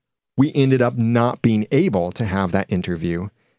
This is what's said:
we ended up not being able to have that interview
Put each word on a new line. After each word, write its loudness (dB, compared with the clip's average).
we 4
ended 4
up 0
not 0
being -2
able 0
to -6
have -2
that 0
interview -4